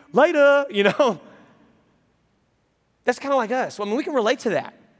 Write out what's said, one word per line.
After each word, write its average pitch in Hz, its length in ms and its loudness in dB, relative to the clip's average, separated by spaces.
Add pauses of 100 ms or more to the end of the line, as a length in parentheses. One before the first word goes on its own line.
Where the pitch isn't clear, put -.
(120)
later," 285 540 4
<laughs> 277 40 -14
you 202 140 0
know? 208 360 2 (1800)
That's 240 140 -2
kinda 277 180 -4
like 220 140 -2
us. 247 280 -6
I 208 60 -6
mean, 208 120 -4
we 294 80 -4
can 320 100 -8
relate 247 260 -2
to 233 100 -4
that. 139 240 -6 (260)